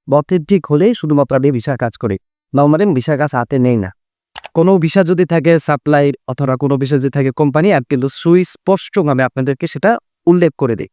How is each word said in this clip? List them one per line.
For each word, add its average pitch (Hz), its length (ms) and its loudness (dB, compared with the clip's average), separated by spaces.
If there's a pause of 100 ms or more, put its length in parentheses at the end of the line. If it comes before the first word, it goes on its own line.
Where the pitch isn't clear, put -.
(120)
অথেন্টিক 156 540 0
হলেই 165 300 2
শুধুমাত্র 143 400 -2
আমি 135 160 2
ভিসা 127 260 -4
কাজ 117 200 -6
করি। 101 200 -4 (380)
normally 147 280 4
আমি 202 100 0
ভিসা 135 240 -2
কাজ 143 180 -2
হাতে 127 240 -2
নেই 123 180 2
না। 98 140 -4 (640)
কোনো 185 240 4
ভিসা 165 260 2
যদি 175 220 0
থাকে 165 340 2
সাপ্লাই 147 520 0 (160)
অথবা 131 280 -2
কোনো 139 220 0
ভিসা 135 200 0
যদি 135 120 0
থাকে 135 220 -2
কোম্পানি, 156 420 2
আমি 135 160 0
কিন্তু 131 200 -2
সুস্পষ্টভাবে 170 1120 0
আপনাদেরকে 135 440 -4
সেটা 208 300 -2 (280)
উল্লেখ 170 320 4
করে 120 180 -2
দিই। - 180 -10